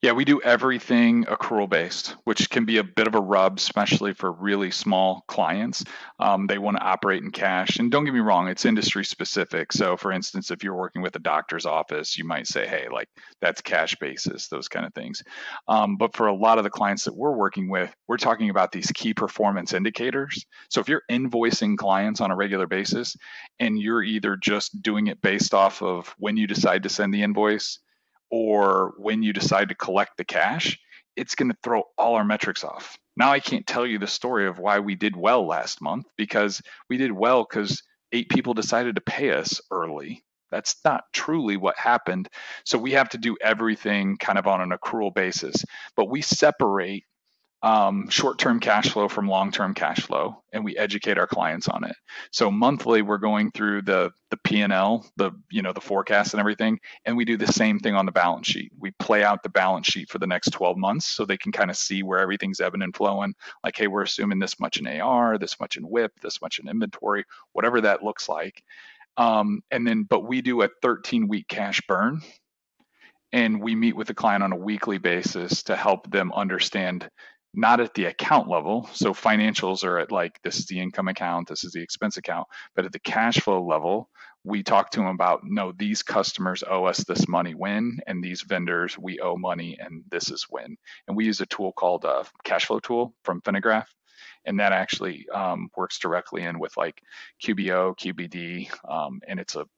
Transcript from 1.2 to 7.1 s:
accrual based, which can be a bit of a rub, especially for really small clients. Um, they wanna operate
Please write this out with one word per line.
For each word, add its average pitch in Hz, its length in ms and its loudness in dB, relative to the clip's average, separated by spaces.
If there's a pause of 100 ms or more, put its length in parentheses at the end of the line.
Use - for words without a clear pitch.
accrual 104 440 0
based, 85 540 0
which - 260 0
can 117 140 2
be 110 140 4
a 104 40 4
bit 104 240 2
of 110 80 0
a 110 60 6
rub, 95 380 4
especially - 540 0
for 92 200 -4
really 95 400 -2
small 95 560 0
clients. 101 560 -2 (340)
Um, 98 300 2
they 101 100 0
wanna 101 220 -2
operate 95 420 0